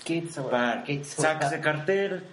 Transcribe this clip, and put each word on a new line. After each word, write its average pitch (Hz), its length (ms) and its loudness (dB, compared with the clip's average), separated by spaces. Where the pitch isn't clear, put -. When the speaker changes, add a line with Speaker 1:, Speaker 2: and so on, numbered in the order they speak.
Speaker 1:
Kids, 165 320 -2
güey. 131 120 -4
Speaker 2:
Pa-, 120 360 2
Speaker 3:
Kids, 143 240 -2
Speaker 2:
saca 156 300 2
Speaker 3:
güey. 147 80 2
Speaker 2:
ese 147 120 0
cartel, 180 720 0